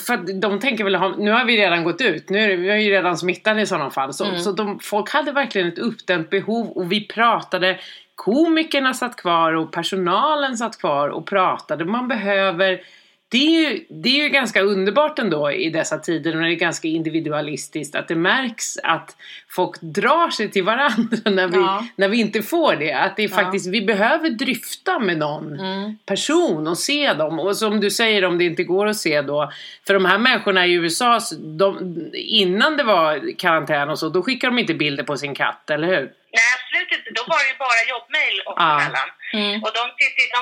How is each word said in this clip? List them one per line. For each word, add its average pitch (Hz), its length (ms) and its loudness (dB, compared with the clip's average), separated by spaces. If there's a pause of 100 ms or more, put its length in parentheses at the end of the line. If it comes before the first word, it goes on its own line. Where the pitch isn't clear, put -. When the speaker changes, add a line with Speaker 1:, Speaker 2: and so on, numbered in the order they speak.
Speaker 1:
för 247 80 0
att 190 280 -4
de 202 180 0
tänker 226 240 0
väl 196 100 2
ha, 185 140 2
nu 208 220 0
har 240 140 4
vi 233 120 4
redan 170 280 4
gått 170 160 -2
ut, 208 300 0
nu 214 140 2
är 214 40 4
det, 190 80 2
vi 180 140 -2
har 208 60 4
ju 214 140 2
redan 180 280 2
smittan 180 400 0
i 202 80 2
sådana 156 240 -2
fall. 135 240 -4
Så, 190 100 -4
Speaker 2:
Mm. 185 160 -2
Speaker 1:
så 196 120 -2
de, 196 280 -4
folk - 320 -4
hade 294 200 0
verkligen 247 360 0
ett 339 100 -6
uppdämt 180 520 -2
behov 202 460 -2
och 180 160 -2
vi - 160 -2
pratade, 185 680 0 (360)
komikerna 294 800 2
satt 240 220 -6
kvar 165 360 2
och 160 200 -2
personalen 220 840 0
satt 220 240 -6
kvar 147 280 0
och - 180 -6
pratade. 160 580 0
Man 240 240 -2
behöver, 190 720 0 (500)
det 233 80 0
är 311 320 4
ju, - 180 -6
det 156 200 -6
är 277 140 2
ju 294 60 0
ganska 240 340 2
underbart 208 560 2
ändå 151 340 0
i 147 180 -2
dessa 156 280 -2
tider 160 360 -2
när 160 140 -2
det 170 60 0
är - 20 -2
ganska 165 320 -2
individualistiskt, 151 1080 -4
att 147 120 -4
det 175 60 -2
märks 226 680 -2
att - 340 -2 (340)
folk 175 300 -2
drar 233 500 2
sig 214 200 -4
till 190 140 0
varandra 233 600 0
<laughs> 214 60 2
när 185 180 2
vi, 175 80 0
Speaker 2:
Ja. 190 280 2 (120)
Speaker 1:
när 190 120 2
vi 233 120 2
inte 214 220 0
får 302 340 2
det. 151 160 -2
Att 170 240 0
det 214 80 0
är 202 40 -2
Speaker 2:
Ja. 208 80 -6
Speaker 1:
faktiskt, 185 340 0
vi 202 120 0
behöver 240 480 2
dryfta 262 680 -4
med 175 200 0
någon 151 420 -6
Speaker 2:
Mm. 196 460 -8
Speaker 1:
person 208 600 0
och 170 120 -2
se 285 340 0
dem. 156 260 -2
Och 196 180 -2
som 214 240 0
du 202 100 2
säger, 214 340 2
om 175 140 0
det 175 60 2
inte 170 200 -2
går 185 220 0
att 208 100 0
se 147 260 0
då, 143 300 -2 (340)
för 196 80 4
de 190 100 4
här 190 140 6
människorna 208 480 4
i 175 60 4
U 170 140 2
S 165 160 0
A, 240 180 4 (380)
de, 180 380 0 (180)
innan 208 600 2
det 277 80 2
var 170 540 2
karantän 151 520 2
och 143 80 -2
så, 160 100 -2
då 170 140 0
skickar 254 260 0
de 247 100 2
inte 165 160 0
bilder 143 300 -2
på 147 120 -4
sin 143 180 -6
katt, - 360 -2
eller 151 180 0
hur? 156 220 0 (260)
Speaker 3:
Nej, 240 100 4 (100)
absolut 349 400 -4
inte. - 120 -12 (100)
Då 240 40 -4 (100)
var 311 100 4
det 269 100 0
ju - 40 -10 (100)
bara 226 140 4 (120)
jobbmail 247 440 -2 (120)
oss 196 160 -4
Speaker 1:
Ja. 156 100 4
Speaker 3:
emellan. 143 340 0 (320)
Speaker 2:
Mm. 202 240 -2
Speaker 3:
Och 220 140 -2
de 240 60 0 (160)
sitter, 262 240 2 (120)
de 247 60 4